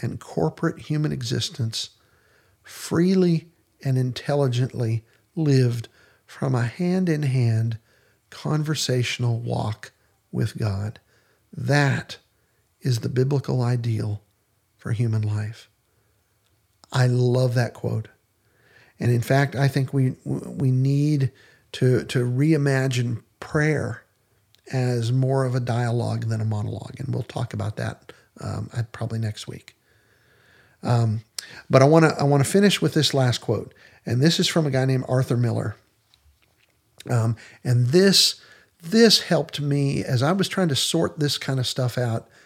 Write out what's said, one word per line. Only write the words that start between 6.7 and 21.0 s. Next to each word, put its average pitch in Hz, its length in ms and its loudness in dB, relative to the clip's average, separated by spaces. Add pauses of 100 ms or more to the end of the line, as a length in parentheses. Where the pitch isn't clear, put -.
conversational 127 1080 -2
walk 117 540 -6 (400)
with 120 260 -4
God. 101 400 -4 (580)
That 135 600 0 (640)
is 120 200 -2
the 117 80 -4
biblical 131 540 0
ideal 113 600 -2 (540)
for - 160 -6
human 110 300 0
life. 107 460 -4 (1200)
I 131 140 4
love 123 480 2
that 120 200 0
quote. 113 340 -6 (880)
And 117 120 0
in 117 120 2
fact, 135 320 2
I 135 140 2
think 135 240 -2
we, 131 220 0 (100)
we 131 460 -4
need 139 640 2 (400)